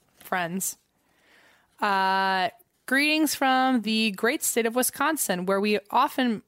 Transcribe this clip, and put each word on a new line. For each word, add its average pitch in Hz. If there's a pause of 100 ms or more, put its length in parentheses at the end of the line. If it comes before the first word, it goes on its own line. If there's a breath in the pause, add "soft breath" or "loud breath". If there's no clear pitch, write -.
(180)
Friends. 180 (1040 soft breath)
Uh, 190 (380)
"Greetings 302
from 262
the 220
great 247
state 233
of 226
Wisconsin, 247
where 196
we 208 (120)
often, 247